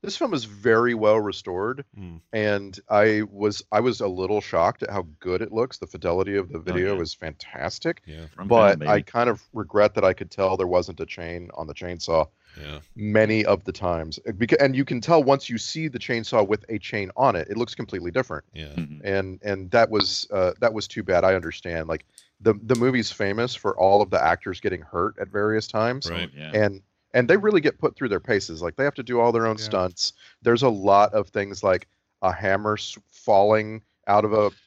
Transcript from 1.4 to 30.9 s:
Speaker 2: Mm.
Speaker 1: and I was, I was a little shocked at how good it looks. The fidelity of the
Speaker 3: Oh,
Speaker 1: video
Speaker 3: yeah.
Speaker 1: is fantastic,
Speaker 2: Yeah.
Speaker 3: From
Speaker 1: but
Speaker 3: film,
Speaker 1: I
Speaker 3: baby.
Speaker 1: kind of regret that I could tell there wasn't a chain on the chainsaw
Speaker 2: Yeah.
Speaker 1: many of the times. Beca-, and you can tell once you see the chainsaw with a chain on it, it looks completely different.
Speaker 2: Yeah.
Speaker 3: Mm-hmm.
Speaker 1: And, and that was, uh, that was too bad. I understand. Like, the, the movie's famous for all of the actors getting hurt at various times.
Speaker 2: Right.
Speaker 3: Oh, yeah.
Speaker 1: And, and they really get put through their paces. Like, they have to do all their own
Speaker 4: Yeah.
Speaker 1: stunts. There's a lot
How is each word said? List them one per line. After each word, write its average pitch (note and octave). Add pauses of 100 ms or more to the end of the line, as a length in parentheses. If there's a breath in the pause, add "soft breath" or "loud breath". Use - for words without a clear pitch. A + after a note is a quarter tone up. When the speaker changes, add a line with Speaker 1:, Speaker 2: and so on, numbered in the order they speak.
Speaker 2:
Mm. F2 (140)
Speaker 1:
and G2+ (120)
I G#2+ (100)
was, G2+
I G#2+
was A#2+
a G#2
little F#2
shocked F#2
at -
how F#2+ (140)
good F#2
it A2+
looks. A#2
The F2
fidelity F#2
of F#2+
the F2
Speaker 3:
Oh, E2
Speaker 1:
video F#2
Speaker 3:
yeah. F#2
Speaker 1:
is E2+
fantastic, -
Speaker 2:
Yeah. D#2+ (100)
Speaker 3:
From G2
Speaker 1:
but G#2
Speaker 3:
film, D2
Speaker 1:
I G#2+
Speaker 3:
baby. G#2
Speaker 1:
kind A#2+
of G2+ (120)
regret G#2
that G#2
I F#2+
could F#2
tell F#2+
there F#2
wasn't F2+
a E2+
chain F2
on D#2+
the D2
chainsaw E2+ (320 soft breath)
Speaker 2:
Yeah. D2 (180)
Speaker 1:
many G#2+
of F#2+
the -
times. E2
Beca-, A2
and C3+
you C3+
can B2+
tell D#3
once C#3
you A#2+
see D#3+
the A#2+
chainsaw A2+
with G2+
a G#2+
chain G2
on B2
it, D#2+
it G2+
looks A#2
completely F#2
different. F2+ (100)
Speaker 2:
Yeah. D#2 (100)
Speaker 3:
Mm-hmm. D2+
Speaker 1:
And, F#2+
and F#2+
that A#2
was, -
uh, F#2
that A#2
was G#2+
too -
bad. F2+
I F#2+
understand. E2+
Like, E2 (380 soft breath)
the, G#2+
the A#2+
movie's A#2+
famous A2
for -
all G2
of G2
the F#2
actors F2
getting F2+
hurt F2+
at G2
various G#2+
times. A#2
Speaker 2:
Right. E2+
Speaker 3:
Oh, C#2
yeah. D2+
Speaker 1:
And, G2+ (340)
and B2
they F#3
really G3+
get D3
put -
through B2+
their G2
paces. F#2+
Like, E2
they C3+
have C#3+
to B2+
do A#2+
all A#2
their A2+
own A2
Speaker 4:
Yeah. A2
Speaker 1:
stunts. F#2 (280 soft breath)
There's A#2
a C3+
lot G2+